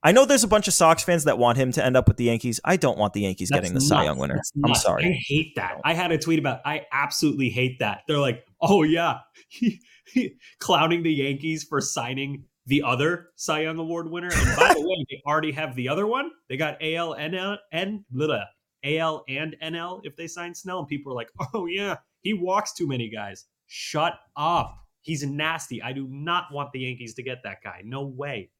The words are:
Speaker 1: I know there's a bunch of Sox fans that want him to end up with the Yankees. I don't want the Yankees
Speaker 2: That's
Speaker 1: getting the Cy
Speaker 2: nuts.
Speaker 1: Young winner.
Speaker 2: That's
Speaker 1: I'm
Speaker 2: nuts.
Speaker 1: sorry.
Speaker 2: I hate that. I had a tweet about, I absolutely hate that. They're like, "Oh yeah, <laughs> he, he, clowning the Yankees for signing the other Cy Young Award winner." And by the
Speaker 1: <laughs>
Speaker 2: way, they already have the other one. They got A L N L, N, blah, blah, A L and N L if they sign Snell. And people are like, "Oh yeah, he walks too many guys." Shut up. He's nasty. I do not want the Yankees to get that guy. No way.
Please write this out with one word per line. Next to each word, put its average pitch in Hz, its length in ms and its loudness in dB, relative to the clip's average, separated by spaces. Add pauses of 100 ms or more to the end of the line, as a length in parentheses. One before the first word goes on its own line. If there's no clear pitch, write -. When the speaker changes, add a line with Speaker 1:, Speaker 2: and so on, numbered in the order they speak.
Speaker 1:
I 175 60 8
know 254 140 10
there's 247 180 6
a 214 40 0
bunch 202 200 4
of 180 60 0
Sox 165 280 6
fans 170 220 2
that 120 140 2
want 120 180 4
him 127 160 2
to 156 100 0
end 127 140 4
up 123 120 8
with - 100 2
the 120 60 0
Yankees. 117 380 0
I 185 140 2
don't 143 220 2
want 101 160 0
the 104 80 -2
Yankees 92 260 -2
Speaker 2:
That's 90 140 2
Speaker 1:
getting 90 100 -4
the 87 80 0
Cy 143 160 4
Speaker 2:
nuts. - 100 2
Speaker 1:
Young 73 120 -2
winner. 67 160 -2
Speaker 2:
That's - 180 -4 (100)
Speaker 1:
I'm - 100 4
Speaker 2:
nuts. 127 100 2
Speaker 1:
sorry. 107 240 2
Speaker 2:
I 175 200 2
hate 156 300 0
that. 92 260 -6
I 156 120 2
had 170 180 0
a 160 60 2
tweet 160 200 2
about, 135 280 -2
I 151 260 -4
absolutely 143 560 0
hate 127 300 0
that. 107 280 -2
They're 151 120 0
like, 127 260 0 (160)
"Oh 180 220 6
yeah, 160 380 2 (140)
<laughs> - 140 -20
he, - 320 -2 (240)
he, - 300 -2 (240)
clowning 170 460 2
the 165 60 2
Yankees 143 540 -2
for 143 160 -2
signing 139 640 -6 (220)
the 139 160 4
other 147 540 0
Cy 156 260 -2
Young 160 160 -4
Award 165 320 -6
winner." 175 200 -8
And - 280 2
by 165 160 6
the 156 60 0
Speaker 1:
<laughs> 151 60 -2
Speaker 2:
way, 175 220 -2
they - 180 -14
already 156 260 0
have 143 220 -6
the 123 140 -4
other 175 180 0
one. 269 240 -2 (200)
They 131 80 -8
got 151 240 -2
A 160 140 -2
L 165 180 -4
N 156 200 -6
L, 196 240 -6 (140)
N, 196 380 -4
blah, 131 160 -2
blah, 117 180 -2 (380)
A 147 160 -2
L 156 280 -2
and 151 360 -8
N 160 120 -8
L 175 300 -8
if 143 120 -14
they 165 100 -12
sign 175 280 -12
Snell. 185 260 -8
And 151 60 -8
people 143 260 -6
are 123 40 -6
like, 117 140 -8 (240)
"Oh 202 100 -4
yeah, 190 320 -4 (240)
he 208 140 -2
walks 190 400 -2
too 175 120 -4
many 123 220 -4
guys." 104 380 -12 (220)
Shut 160 500 -4 (180)
up. 151 400 0 (240)
He's 151 220 -6
nasty. 147 580 -6
I 127 140 -8
do 135 160 -8
not 160 420 -4
want 143 200 -8
the 131 80 -8
Yankees 123 340 -8
to 127 80 -12
get 127 220 -10
that 98 200 -12
guy. 90 220 -14
No 135 180 -8
way. 131 560 -10